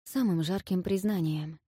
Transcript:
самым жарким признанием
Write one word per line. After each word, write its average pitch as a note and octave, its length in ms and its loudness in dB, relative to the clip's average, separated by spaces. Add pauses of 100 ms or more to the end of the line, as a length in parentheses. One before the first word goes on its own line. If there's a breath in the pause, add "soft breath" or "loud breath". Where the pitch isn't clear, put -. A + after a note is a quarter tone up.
самым F#3+ 400 2
жарким F#3 400 0
признанием E3 840 0